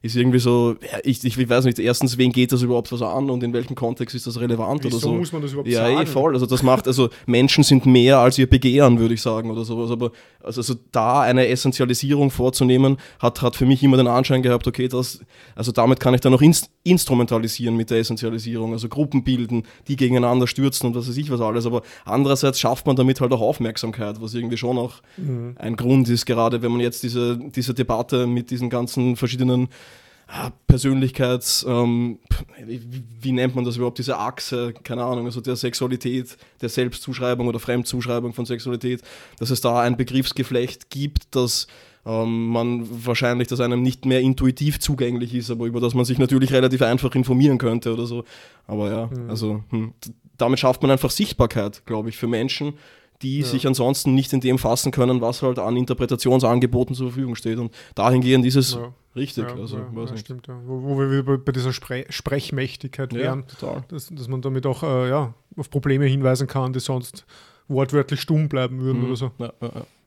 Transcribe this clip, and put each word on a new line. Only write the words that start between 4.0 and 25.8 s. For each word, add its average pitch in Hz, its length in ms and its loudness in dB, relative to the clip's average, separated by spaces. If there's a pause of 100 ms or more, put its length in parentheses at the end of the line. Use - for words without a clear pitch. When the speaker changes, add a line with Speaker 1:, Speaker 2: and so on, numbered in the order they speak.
Speaker 1:
ist 117 100 -10
das 117 140 -8
relevant 120 420 -2
Speaker 2:
Wieso 120 140 -2
Speaker 1:
oder 117 100 0
so? 151 80 2
Speaker 2:
muss 170 180 -2
man 156 100 -6
das 139 100 -6
überhaupt 139 180 -6
Speaker 1:
Ja, 117 180 2
eh, 131 60 4
Speaker 2:
sagen? 156 140 0
Speaker 1:
voll. 139 260 2
Also 127 100 2
das 123 200 0
macht, 127 240 4
also 127 200 2 (180)
Menschen 127 360 4
sind 135 240 6
mehr 127 320 8
als 127 180 6
ihr 131 140 4
Begehren, 127 480 6
würde 113 160 2
ich 110 80 -6
sagen, 113 260 -4
oder 113 160 -6
sowas. 117 280 -4
Aber, 117 180 -2 (320)
also, 120 180 -8
also 120 140 -4 (160)
da 123 300 2
eine 127 260 4
Essentialisierung 131 840 2
vorzunehmen, 131 640 4 (240)
hat, 120 220 0
hat 123 120 0
für 135 100 0
mich 127 200 4
immer 135 120 8
den 127 120 6
Anschein 127 340 2
gehabt, 123 240 0
okay, 123 220 -2
das, 127 320 -4 (340)
also 117 160 -4
damit 123 300 4
kann 127 140 4
ich 123 60 2
dann 131 120 6
noch 131 100 6
ins-, 160 260 6 (140)
instrumentalisieren 120 960 0
mit 113 140 -2
der 117 100 2
Essentialisierung, 113 720 -4
also 117 160 -6
Gruppen 143 340 0
bilden, 120 400 -2 (240)
die 139 80 -4
gegeneinander 123 540 2
stürzen 135 400 -2
und 120 80 -2
was 123 120 -6
weiß 120 80 -6
ich 147 140 -6
was 120 100 -2
alles. 113 240 0
Aber 117 180 -2 (220)
andererseits 135 540 2
schafft 127 300 0
man 131 80 4
damit 127 240 2
halt 123 120 0
auch 117 80 0
Aufmerksamkeit, 110 800 -4
was 110 140 -10
irgendwie 117 220 -4
schon 123 220 -2
auch 127 160 -6 (220)
Speaker 2:
Mhm. 123 440 -6
Speaker 1:
ein 113 160 -6
Grund 123 320 4